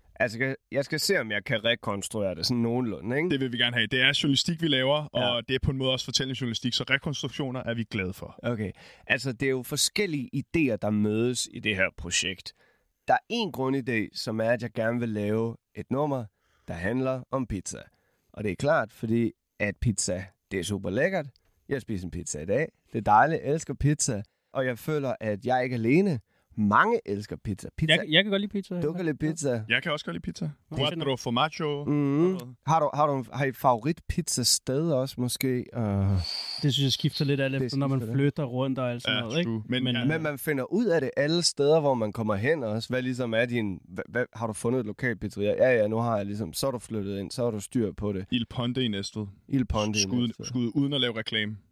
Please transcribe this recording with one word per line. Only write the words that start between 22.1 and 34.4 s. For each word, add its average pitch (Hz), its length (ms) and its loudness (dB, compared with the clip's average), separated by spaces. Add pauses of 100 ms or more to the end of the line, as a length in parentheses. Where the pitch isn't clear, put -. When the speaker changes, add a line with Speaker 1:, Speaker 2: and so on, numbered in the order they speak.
Speaker 1:
pizza 80 300 -8
i 78 60 -10
dag. 117 220 0 (240)
Det 113 60 -2
er 110 40 -4
dejligt. 110 420 6
Jeg 135 80 0
elsker 156 220 -4
pizza. 135 480 0 (300)
Og 131 140 -2
jeg 123 120 -4
føler, 139 420 -4
at 104 260 -4
jeg 127 180 2
ikke 127 100 -2
er 120 40 -2
alene. 139 420 4 (360)
Mange 123 500 6
elsker 104 380 -4
pizza. 101 320 -6
Pizza. 156 180 4
Speaker 3:
Jeg, 170 140 2
jeg 165 160 4
kan 214 60 -4
godt 196 100 2
lide 202 120 -6
pizza. 185 280 -6
Speaker 1:
Du 151 120 0
kan 180 120 -4
lide 151 120 0
pizza. 143 520 0
Speaker 2:
Jeg 120 140 4
kan 160 100 -2
også 151 120 -4
godt 170 100 -6
lide 170 80 -8
pizza. - 280 -6 (200)
Speaker 3:
Nå. 156 60 -8
Speaker 2:
Quattro 143 400 0
formaggio. 147 680 -2
Speaker 1:
Mhm. 147 100 0
Speaker 2:
Sådan 147 380 4
noget. 123 240 -8 (100)
Speaker 1:
Har 160 140 6
du, 147 140 4
har 147 120 4
du 143 120 2
en, 120 140 -6
har 139 120 -2
I 135 80 0
favoritpizzasted 139 1400 2